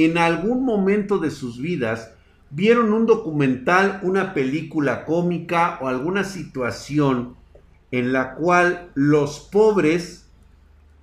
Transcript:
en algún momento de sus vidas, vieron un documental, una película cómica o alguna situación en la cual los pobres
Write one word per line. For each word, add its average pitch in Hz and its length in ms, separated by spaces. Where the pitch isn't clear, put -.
en 165 120
algún 175 480
momento 202 520
de 160 140
sus 123 300
vidas, 127 500
vieron 214 440
un 226 120
documental, 180 1000
una 185 300
película 139 720
cómica 170 760
o 131 80
alguna 160 340
situación 135 1120
en 127 220
la 131 220
cual 175 580
los 147 460
pobres 175 880